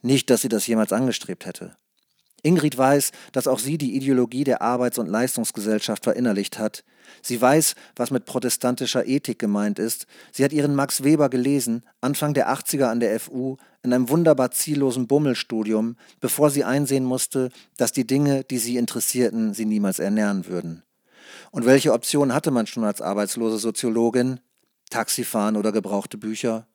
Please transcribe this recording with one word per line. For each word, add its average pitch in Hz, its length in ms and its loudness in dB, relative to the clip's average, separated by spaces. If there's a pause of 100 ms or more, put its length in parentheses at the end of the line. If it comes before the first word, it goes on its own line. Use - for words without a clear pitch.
Nicht, 123 280 2
dass 120 120 6
sie 120 80 -2
das 107 180 -2
jemals 110 240 0
angestrebt 110 540 -2
hätte. - 320 -14 (640)
Ingrid 151 340 2
weiß, 139 340 4 (200)
dass 131 160 -2
auch 127 120 2
sie 139 180 -4
die 131 180 -2
Ideologie 131 480 0
der 127 180 0
Arbeits- 123 360 0
und 110 100 -4
Leistungsgesellschaft 107 960 -2
verinnerlicht 107 560 0
hat. 107 240 -6 (380)
Sie 120 180 -4
weiß, 139 360 4 (200)
was 120 160 -2
mit 127 140 -2
protestantischer 123 800 -2
Ethik 131 340 -2
gemeint 104 380 0
ist. - 300 -6 (240)
Sie 131 120 0
hat 135 80 2
ihren 147 220 0
Max 139 300 -2
Weber 147 260 4
gelesen, 123 560 0 (160)
Anfang 143 320 0
der 131 160 2
achtziger 135 400 0
an 117 100 0
der 110 140 2
F - 160 -6
U 131 280 -6 (260)
in 123 100 0
einem 127 160 2
wunderbar 147 420 4
ziellosen 131 560 0
Bummelstudium, 113 920 0 (220)
bevor 143 300 2
sie 143 140 0
einsehen 135 400 0
musste, 127 460 -2 (280)
dass 117 140 0
die 120 160 -2
Dinge, 139 360 2
die 127 160 -4
sie 120 180 -2
interessierten, 113 760 0
sie 113 120 -4
niemals 104 340 0
ernähren 101 480 0
würden. 87 360 -8 (680)
Und 120 140 -4
welche 135 280 6
Option 135 400 0
hatte 151 180 0
man 117 160 0
schon 113 160 -4
als 104 180 -2
arbeitslose 107 560 -2
Soziologin? 117 840 0 (500)
Taxifahren 110 680 -2
oder 104 140 0
gebrauchte 101 460 -4
Bücher? 110 580 -6